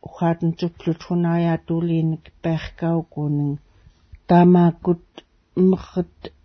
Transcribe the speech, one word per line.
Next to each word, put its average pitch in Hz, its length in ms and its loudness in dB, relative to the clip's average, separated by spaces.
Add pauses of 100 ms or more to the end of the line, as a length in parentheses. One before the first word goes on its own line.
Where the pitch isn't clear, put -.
хатн 170 480 -4
туплут 170 520 -6
хунааяатуулииник 165 1400 -2
паахкаукуунин 151 1160 -4 (680)
таамааккут 175 760 4 (540)
мехат 185 760 -2 (120)